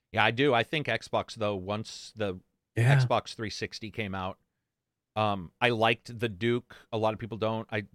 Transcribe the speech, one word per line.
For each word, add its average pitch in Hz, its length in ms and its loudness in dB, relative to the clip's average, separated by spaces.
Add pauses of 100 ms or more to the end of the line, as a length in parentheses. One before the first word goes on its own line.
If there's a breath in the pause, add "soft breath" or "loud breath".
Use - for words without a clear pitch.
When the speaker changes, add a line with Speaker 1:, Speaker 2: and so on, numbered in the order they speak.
(120)
Speaker 1:
Yeah, 110 120 2
I 113 80 4
do. 135 200 4
I 117 120 4
think 151 240 -4
Xbox, 113 460 -2
though, 104 220 -2
once 101 580 -8
the 98 240 -4 (360)
Speaker 2:
Yeah. 131 240 6
Speaker 1:
Xbox 123 360 2
three 110 160 -8
sixty - 400 -8
came 101 240 -6
out, 95 240 -6 (760)
um, 101 460 -2
I 123 80 4
liked 117 500 0
the 117 120 -2
Duke. 117 440 -2 (160)
A 113 60 -4
lot 110 160 2
of 104 80 -8
people 117 160 -10
don't. 110 340 -4
I, 107 140 -4 (100)